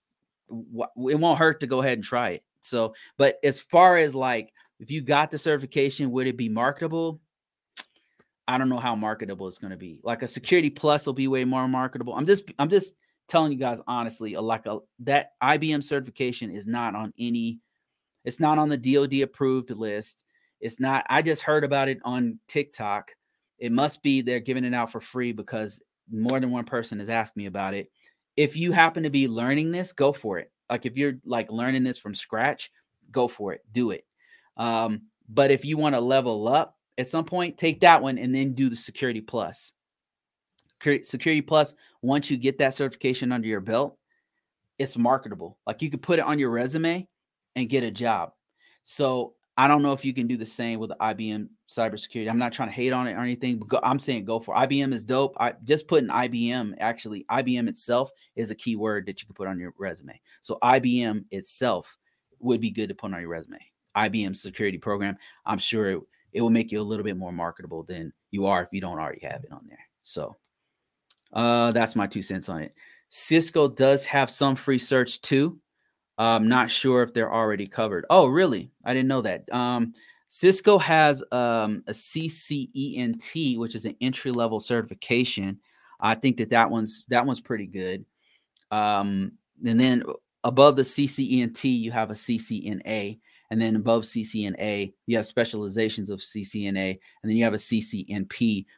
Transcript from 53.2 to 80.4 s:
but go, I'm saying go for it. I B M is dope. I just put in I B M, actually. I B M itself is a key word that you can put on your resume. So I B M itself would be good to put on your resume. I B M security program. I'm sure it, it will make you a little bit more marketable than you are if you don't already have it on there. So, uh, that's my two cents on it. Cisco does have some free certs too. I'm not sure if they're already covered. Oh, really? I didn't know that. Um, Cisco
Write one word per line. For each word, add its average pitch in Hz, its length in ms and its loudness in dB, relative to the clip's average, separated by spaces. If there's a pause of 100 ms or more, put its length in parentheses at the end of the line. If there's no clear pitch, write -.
but 104 80 -12
go, 131 160 0
I'm 135 160 2
saying 120 240 -4
go 113 160 -2
for - 160 -6
it. - 20 4
I 131 80 4
B 139 160 0
M 135 120 -2
is 110 100 -6
dope. 131 340 0
I 120 160 0 (120)
just 151 240 2
put 160 120 6
in 113 80 -4
I 123 200 0
B 117 200 0
M, 120 300 -4
actually. 107 480 -6
I 127 140 0
B 123 160 0
M 120 100 0
itself 123 420 0 (280)
is 110 140 -4
a 107 40 -8
key 110 220 -4
word 104 280 -2
that 98 160 -10
you - 40 -18
can 101 100 -20
put 95 140 -8
on 92 100 -6
your 87 180 -10
resume. 82 400 -10 (220)
So - 220 -8
I 127 180 6
B 123 220 0
M 107 300 -4
itself 98 680 -4 (420)
would 120 220 0
be 113 100 -2
good 107 160 -4
to 98 80 -10
put 98 180 -10
on 87 60 -10
your 85 100 -12
resume. 82 300 -12 (360)
I 107 120 2
B 104 160 0
M 95 100 -4
security 95 440 -4
program. 101 400 -4 (280)
I'm 107 120 -2
sure 107 300 -2
it, 92 120 -2 (320)
it 117 100 -2
will 117 80 2
make 113 220 2
you 104 80 -4
a - 20 -4
little 104 220 -6
bit 98 140 -6
more 90 160 -10
marketable 85 500 -8
than 82 300 -12 (180)
you 98 140 -2
are 92 180 2
if 87 80 -10
you 98 80 -6
don't 87 180 -8
already 78 280 -8
have - 180 -10
it - 80 -20
on - 160 -20
there. - 180 -20 (180)
So, - 340 -10 (960)
uh, 120 380 4
that's 113 260 2
my 101 100 0
two 101 140 -6
cents 92 260 -6
on 82 140 -8
it. - 120 -12 (360)
Cisco 160 580 2
does 135 380 4
have 139 240 0
some 139 260 2
free 131 240 0
certs 127 400 0
too. 147 400 0 (580)
I'm 113 320 4
not 127 200 4
sure 127 320 2
if 117 120 -2
they're 113 200 -2
already 107 320 0
covered. 101 440 -4
Oh, 175 180 8
really? 139 440 2 (120)
I 123 100 -2
didn't 131 140 2
know 131 140 2
that. 95 320 -6
Um, 123 400 -2 (340)
Cisco 190 500 6